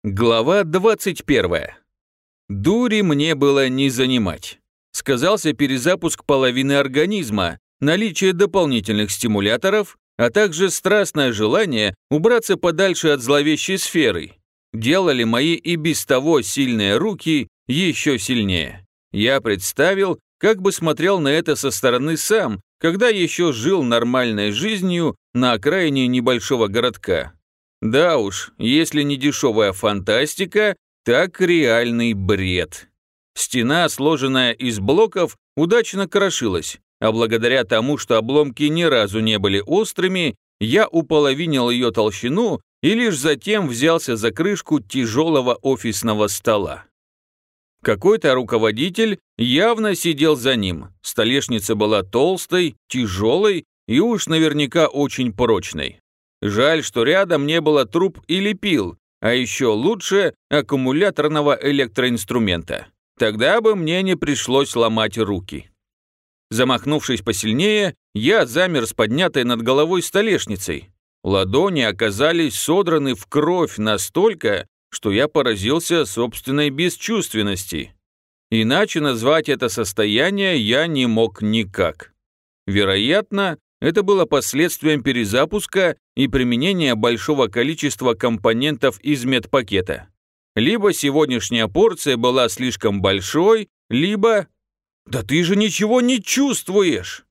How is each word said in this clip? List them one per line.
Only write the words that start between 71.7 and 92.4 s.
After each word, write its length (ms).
оказались 720
содраны 600
в 100
кровь 520
настолько, 920
что 220
я 160
поразился 800
собственной 640
бесчувственности. 1300
Иначе 520
назвать 480
это 180
состояние 880
я 300
не 200
мог 340
никак. 720
Вероятно, 920
это 220
было 240
последствием 800
перезапуска 920
и 120
применения 680
большого 520
количества 680
компонентов 840
из 220
медпакета. 840
Либо 380
сегодняшняя 720
порция 500
была 320